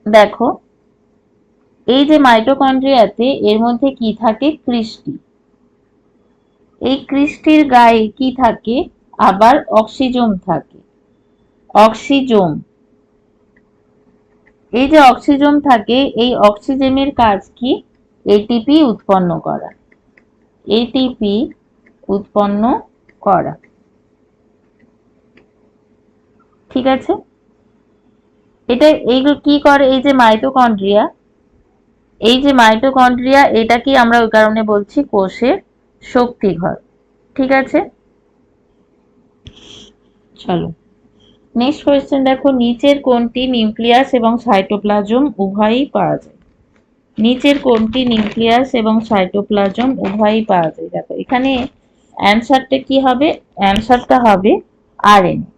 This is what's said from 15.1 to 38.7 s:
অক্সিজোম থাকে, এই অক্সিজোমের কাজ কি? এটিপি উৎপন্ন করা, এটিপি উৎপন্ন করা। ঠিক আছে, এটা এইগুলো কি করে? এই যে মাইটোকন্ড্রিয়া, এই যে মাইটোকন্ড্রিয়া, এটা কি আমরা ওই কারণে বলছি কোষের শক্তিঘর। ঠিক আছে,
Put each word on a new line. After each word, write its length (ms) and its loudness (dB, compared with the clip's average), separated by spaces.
অক্সিজোম 440 2
থাকে, 280 0
এই 80 0
অক্সিজোমের 600 -2
কাজ 180 2
কি? 140 -4
এটিপি 500 0
উৎপন্ন 380 -2
করা, 220 -8
এটিপি 560 -4
উৎপন্ন 500 -4
করা। 260 0
ঠিক 140 -6
আছে, 180 -6
এটা 140 4
এইগুলো 220 0
কি 100 2
করে? 160 4
এই 120 0
যে 60 2
মাইটোকন্ড্রিয়া, 800 2
এই 220 2
যে 80 2
মাইটোকন্ড্রিয়া, 800 2
এটা 240 0
কি 60 -2
আমরা 200 2
ওই 120 -2
কারণে 260 2
বলছি 280 -2
কোষের 440 -2
শক্তিঘর। 720 -4
ঠিক 240 -4
আছে, 200 -2